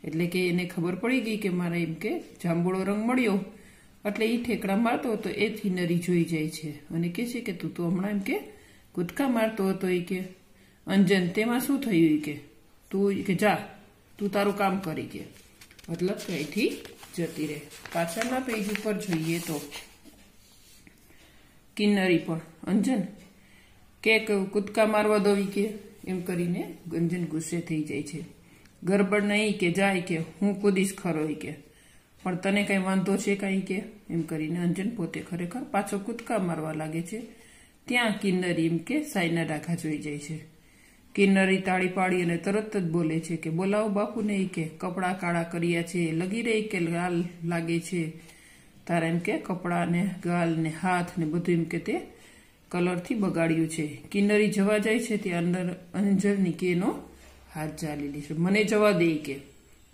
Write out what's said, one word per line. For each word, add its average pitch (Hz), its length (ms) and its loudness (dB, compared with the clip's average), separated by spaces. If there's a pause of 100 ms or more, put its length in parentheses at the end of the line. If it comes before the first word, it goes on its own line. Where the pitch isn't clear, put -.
એટલે 165 220 -2
કે 180 220 0
એને 175 160 2
ખબર 175 300 -2
પડી 247 260 2
ગઈ 214 160 -2
કે 208 120 -2
મારે 175 340 0
એમ 160 120 -2
કે 254 240 -4
જાંબુડો 180 640 -2
રંગ 202 240 0
મળ્યો, 233 340 2 (680)
એટલે 220 200 0
ઈ 233 180 0
ઠેકડા 202 320 0
મારતો 233 360 2
હતો 208 180 -4
એ 214 200 0
કિન્નરી 180 480 0
જોઈ 175 260 2
જાય 160 240 -2
છે 156 220 -8
અને 165 380 -4
કહે 226 180 -4
છે 240 140 -6
કે, 196 120 -6
"તું 170 220 -6
તો 170 120 -2
હમણાં 185 240 0
એમ 202 80 -2
કે 302 220 -2 (520)
કૂદકા 175 360 -2
મારતો 220 400 0
હતો," 185 200 -2
ઈ 180 140 0
કે. 185 160 -4 (680)
"અંજન, 190 420 6
તેમાં 233 320 0
શું 277 200 0
થયું?" 165 300 6
ઈ 151 80 4
કે. 147 200 -6 (520)
"તું," 196 220 2
ઈ 196 100 -2
કે, 190 120 2
"જા, 185 240 4 (600)
તું 202 140 -2
તારું 202 240 2
કામ 196 220 2
કરી," 156 280 -4
કે. - 140 -12 (680)
મતલબ 180 260 -2
કે 202 200 -6
અહીંથી 196 380 -2 (440)
જતી 160 300 -4
રહે. 147 140 -8 (320)
પાછળના 226 460 -2
page 220 320 -4
ઉપર 208 280 -2
જોઈએ 165 400 -2
તો 160 220 -4 (2250)
કિન્નરી 190 420 4
પણ, 165 220 -2 (240)
"અંજન, 208 360 2 (1000)
કે 220 160 4
ક-, 208 260 0
કૂદકા 202 420 2
મારવા 214 320 4
દો," 202 180 4
ઈ 196 100 0
કે. 202 220 0 (380)
એમ 185 140 -4
કરીને 175 400 -2 (320)
અંજન 170 320 0
ગુસ્સે 160 360 -4
થઈ 160 220 -2
જાય 147 200 -4
છે. - 360 -12 (460)
"ગરબડ 202 400 4
નહીં," 208 340 2
કે, 175 120 4
"જા," 196 220 2
ઈ 185 80 0
કે, 175 180 -2
"હું 202 420 0
કૂદીશ 196 340 4
ખરો," 156 340 -2
ઈ 151 60 -2
કે. - 200 -8 (680)
"પણ 180 140 -2
તને 196 280 2
કાંઈ 196 180 2
વાંધો 190 340 2
છે 202 200 0
કાંઈ?" 190 240 0
કે. 190 220 -4 (280)
એમ 165 120 0
કરીને 160 360 -2
અંજન 175 320 0
પોતે 165 300 -6
ખરેખર 175 420 -6
પાછો 202 360 -2
કૂદકા 226 400 -4
મારવા 160 340 -2
લાગે 156 300 -4
છે. 214 200 -8 (640)
ત્યાં 240 260 2 (120)
કિન્નરી 180 440 2
એમ 165 120 2
કે 254 240 -2
સાઈના 170 400 0
ડાઘા 156 320 -2
જોઈ 156 240 -4
જાય 147 200 -6
છે. 156 260 -10 (680)
કિન્નરી 190 440 6
તાળી 185 300 2
પાડી 185 340 2
અને 170 140 2
તરત 214 400 -2
જ 175 140 0
બોલે 160 300 2
છે 165 160 -4
કે, 160 140 -4
"બોલાવો 196 380 2
બાપુને," 208 480 0
ઈ 190 100 2
કે, 160 240 -4 (100)
"કપડાં 185 400 -2
કાળા 170 220 0
કર્યા 170 400 0
છે, 170 300 -2
લગી 185 300 -2
રહી 226 200 2
કે 208 180 -4
લાલ 170 440 0 (200)
લાગે 170 360 0
છે, 165 320 -4 (720)
તારા 170 200 0
એમ 170 120 2
કે 196 200 -2
કપડાં 175 480 -2
ને 175 280 2 (100)
ગાલ 170 340 2
ને 160 100 0
હાથ 175 500 0
ને 165 60 0
બધું 170 300 0
એમ 165 100 2
કે 165 140 -4
તે 262 220 -2 (680)
કલરથી 180 460 -2
બગાડ્યું 165 540 2
છે." 160 180 -4 (260)
કિન્નરી 208 360 4
જવા 208 300 2
જાય 220 200 2
છે 233 180 0
ત્યાં 175 260 -2
અંદર 175 300 0 (220)
અંજન 202 520 4
ઈ 165 60 0
કે 180 200 0
એનો 202 300 0 (520)
હાથ 156 260 -8
ઝાલી 147 280 -6
લે 147 120 -8
છે. 156 140 -8
"મને 190 300 4
જવા 208 260 6
દે," 175 140 4
ઈ 160 140 4
કે 139 160 -6 (600)